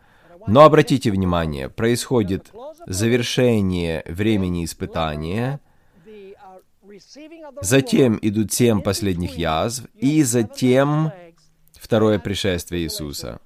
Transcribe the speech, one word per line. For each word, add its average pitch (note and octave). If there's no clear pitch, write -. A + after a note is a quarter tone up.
Но B2
обратите D3
внимание, E2+
происходит A2+
завершение G2+
времени F2+
испытания, E2+
затем C3+
идут G#2
семь A2+
последних F2+
язв, E2+
и C#3+
затем C3
второе G#2+
пришествие F2+
Иисуса. C#2+